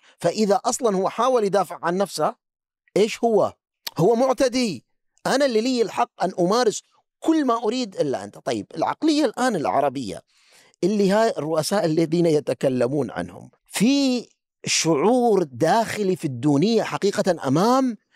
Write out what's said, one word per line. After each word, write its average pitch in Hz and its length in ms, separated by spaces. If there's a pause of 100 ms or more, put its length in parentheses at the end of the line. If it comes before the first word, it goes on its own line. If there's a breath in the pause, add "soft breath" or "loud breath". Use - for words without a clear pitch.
(180 soft breath)
فإذا 190 460
أصلا 226 320
هو 185 120
حاول 240 360
يدافع 180 380
عن 170 140
نفسه، 196 380 (640)
إيش 208 280
هو؟ 185 280 (460)
هو 190 160
معتدي، 247 680 (420)
أنا 254 180
اللي 233 160
لي 247 220
الحق 214 420
أن 185 160
أمارس 208 420 (380)
كل 320 240
ما 240 100 (100)
أريد 226 320
إلا 127 280
أنت. 107 140
طيب، 110 280 (100)
العقلية 294 480
الآن 240 320
العربية 127 640 (600 soft breath)
اللي 202 260
هاي 220 280
الرؤساء 160 460
الذين 165 420
يتكلمون 135 840
عنهم، 90 400 (160)
في 262 600 (380)
شعور 196 800
داخلي 180 720
في - 80
الدونية 151 580
حقيقة 170 640
أمام 233 480 (200 soft breath)